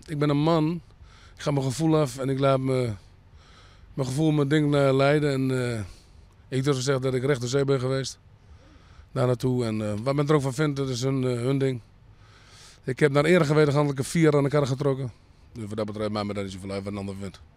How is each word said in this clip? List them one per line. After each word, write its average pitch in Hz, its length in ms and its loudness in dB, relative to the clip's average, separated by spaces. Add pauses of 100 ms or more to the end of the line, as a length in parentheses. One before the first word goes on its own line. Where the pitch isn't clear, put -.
ik 151 120 -8
ben 147 100 0
een 143 140 2
man. 160 380 2 (560)
Ik - 60 -18
ga 151 80 -2
mijn 139 140 0
gevoel 156 320 2
af 135 220 0
en 131 100 -4
ik 135 100 -2
laat 135 220 4
me, 127 320 0 (1040)
mijn 131 140 -4
gevoel, 156 220 0
mijn 143 180 2
ding, 147 260 2
eh, 139 180 4
leiden. 143 400 2
En, 131 400 -2
eh, 113 80 -4 (680)
ik 131 160 -2
durf 143 120 2
te 127 60 -4
zeggen 131 200 0
dat 131 120 -2
ik 127 100 -2
recht 139 160 0
door 120 80 -4
zee 139 160 0
ben 135 160 2
geweest. 131 380 -4 (920)
Daar 127 140 0
naartoe. 123 380 0
En, 110 260 -2
eh, 104 120 -4
wat 139 120 -2
men 143 120 0
er 156 80 4
ook 147 80 2
van 131 120 -4
vindt, 147 220 -2
dat 139 120 -4
is 123 140 -4
hun, 135 220 -2
eh, 127 60 -2
hun 123 280 -2
ding. 131 220 -2 (1040)
Ik 131 140 -6
heb 147 140 4
naar 143 120 4
eer 180 160 6
en 147 60 4
geweten 151 260 4
handelijk 143 260 0
een 139 60 -4
vier 156 320 4
aan 139 60 4
de 139 60 2
kar 143 180 0
getrokken. 135 460 -2 (400)
Dus 110 140 -12
wat 101 100 -10
dat 107 100 -2
betreft, 104 240 -4
maakt 104 160 -4
me 101 80 -6
daar 101 100 -4
niet 95 80 -10
zoveel 95 180 -12
uit 98 140 -6
wat 101 80 -6
een 104 60 -6
ander 98 220 -8
vindt. 98 200 -12 (160)